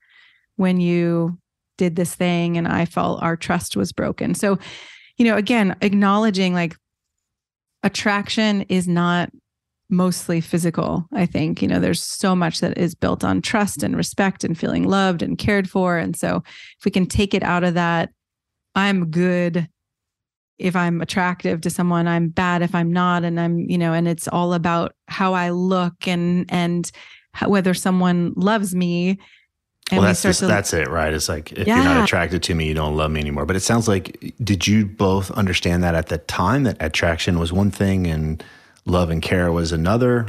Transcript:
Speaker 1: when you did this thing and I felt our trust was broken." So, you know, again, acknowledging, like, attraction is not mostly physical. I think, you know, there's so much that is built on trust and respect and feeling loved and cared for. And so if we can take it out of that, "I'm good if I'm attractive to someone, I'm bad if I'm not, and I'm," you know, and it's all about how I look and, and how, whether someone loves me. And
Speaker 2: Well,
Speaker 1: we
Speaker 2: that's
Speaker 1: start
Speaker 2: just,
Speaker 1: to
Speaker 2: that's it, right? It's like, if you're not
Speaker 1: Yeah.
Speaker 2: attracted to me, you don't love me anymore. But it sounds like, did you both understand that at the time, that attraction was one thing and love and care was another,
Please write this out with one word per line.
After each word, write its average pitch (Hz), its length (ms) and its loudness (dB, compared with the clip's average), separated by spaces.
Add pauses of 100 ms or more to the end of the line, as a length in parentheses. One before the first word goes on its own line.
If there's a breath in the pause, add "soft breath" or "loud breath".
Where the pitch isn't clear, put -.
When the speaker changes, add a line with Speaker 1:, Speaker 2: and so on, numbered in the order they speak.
(580 soft breath)
Speaker 1:
when 185 240 2
you 170 580 0 (380)
did 180 180 0
this 175 200 -2
thing 170 420 0
and 165 100 -2
I - 160 0
felt - 400 -2
our 165 140 0
trust - 400 -4
was 190 160 -2
broken." - 420 -2
So, 196 240 0 (560 loud breath)
you - 80 2
know, 226 140 4
again, 208 440 2
acknowledging, 202 720 2
like, 170 220 -2 (1080)
attraction 202 800 0
is 180 240 -2
not 175 420 0 (600)
mostly 180 500 0
physical. 165 720 -2
I 190 120 0
think, - 360 -2
you - 60 2
know, 185 120 2
there's 180 220 0
so - 340 0
much 170 260 -2
that - 160 -2
is 170 180 -2
built - 280 -2
on 95 180 0
trust - 420 0
and - 140 -2
respect 190 460 -2
and 165 140 -2
feeling - 300 0
loved 190 340 2
and - 160 -4
cared 202 320 0
for. 180 280 0
And 175 180 -2
so 175 280 -2 (340 loud breath)
if - 80 -20
we 190 60 2
can 185 140 2
take 202 280 0
it 190 100 0
out 175 200 0
of 175 100 2
that, 170 360 0 (640)
"I'm 190 340 2
good 175 580 0 (920)
if 185 160 -2
I'm 175 260 0
attractive 180 600 -2
to 170 100 -2
someone, 170 360 0
I'm 170 220 0
bad 175 320 0
if 175 140 0
I'm 170 180 0
not, 175 300 0
and 170 160 -2
I'm," 170 200 0 (100)
you 180 80 0
know, 165 160 0
and 170 140 2
it's 170 200 -2
all 175 260 0
about 170 400 0 (140)
how 190 260 0
I 175 160 0
look 180 580 0
and, 175 420 0
and 175 400 0 (440 loud breath)
how, - 160 0
whether 190 240 4
someone 180 640 2
loves 196 380 0
me. 180 420 0 (720 soft breath)
And 190 80 0
Speaker 2:
Well, 190 40 4
Speaker 1:
we 190 100 6
Speaker 2:
that's 180 80 0
Speaker 1:
start 101 120 2
Speaker 2:
just, - 100 0
Speaker 1:
to 190 60 2
Speaker 2:
that's 101 260 0
it, 78 160 0
right? 78 240 0
It's 76 140 -2
like, 78 240 -6
if - 160 -4
you're 220 80 4
not 269 220 4
Speaker 1:
Yeah. 233 80 4
Speaker 2:
attracted 87 380 0
to 87 120 -2
me, 80 120 0
you 78 60 -2
don't 76 220 -2
love 78 160 0
me 78 80 -2
anymore. 71 260 -4
But 92 120 -2
it - 40 -2
sounds 117 280 2
like, - 520 -4
did 101 260 0
you 107 180 4
both 95 460 0
understand 90 520 0
that 87 120 0
at 80 120 -2
the 82 120 -4
time, 113 440 0
that 110 160 -2
attraction 85 600 0
was 82 120 -2
one 98 200 2
thing 95 360 0
and 78 340 -2 (440 loud breath)
love 90 240 2
and 80 120 -2
care 90 300 0
was 82 220 0
another, 113 560 2